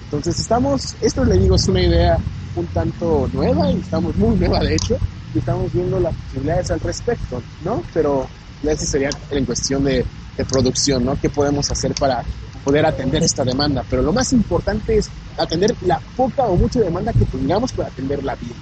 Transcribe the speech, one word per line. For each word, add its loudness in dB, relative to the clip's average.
Entonces -4
estamos, 0
esto 0
le 4
digo, 6
es 2
una 2
idea 4
un -2
tanto 0
nueva, 2
y 2
estamos -2
muy 4
nueva 2
de 2
hecho, 0
y 0
estamos -2
viendo 0
las 0
posibilidades -2
al 0
respecto, -4
¿no? -2
Pero 2
ya 0
eso -2
sería 0
en 0
cuestión -2
de, 2
de -2
producción, 2
¿no? 0
¿Qué 2
podemos 0
hacer -2
para 2
poder 4
atender 0
esta 0
demanda? 0
Pero 2
lo 2
más 2
importante 2
es 0
atender 0
la 2
poca 2
o 2
mucha 2
demanda 0
que 4
tengamos 0
para -4
atenderla -4
bien. -10